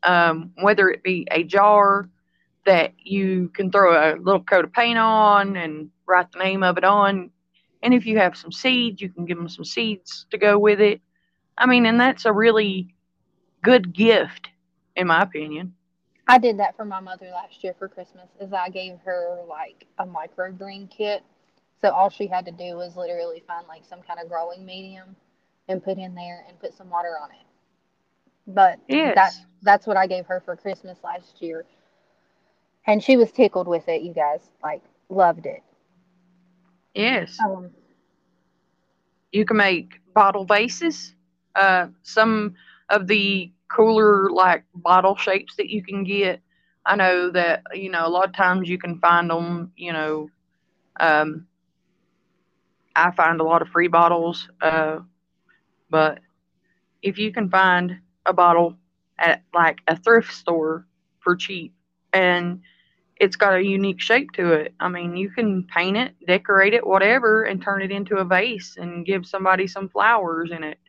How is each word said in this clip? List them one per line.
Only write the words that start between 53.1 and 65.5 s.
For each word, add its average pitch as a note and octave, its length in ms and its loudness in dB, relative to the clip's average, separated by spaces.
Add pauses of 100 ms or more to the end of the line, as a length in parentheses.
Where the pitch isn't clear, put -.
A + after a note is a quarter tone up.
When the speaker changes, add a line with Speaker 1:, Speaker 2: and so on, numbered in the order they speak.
Speaker 1:
find E3 300 0
a D#3+ 40 0
lot D#3+ 180 2
of E3+ 60 -8
free F3 200 0
bottles, E3+ 600 0 (120)
uh, D#3+ 400 -2 (880)
but D#3 300 0 (840)
if G3 160 -4
you G#3+ 140 -4
can G3+ 180 -4
find F3+ 500 2 (260)
a F3+ 60 2
bottle E3+ 460 4 (400)
at, E3 240 0 (120)
like, E3 340 2
a E3 80 0
thrift A3+ 360 2
store D#3+ 540 -4 (340)
for F3+ 160 0
cheap F3+ 380 -12 (380)
and F3+ 500 0 (540)
it's F#3+ 200 0
got G3+ 180 2
a F#3 100 0
unique G3 360 -2
shape C4+ 320 -2
to F3 200 0
it, D3+ 280 -2
I F3+ 80 -4
mean, F3 280 -8
you F#3+ 140 -6
can G3 340 -4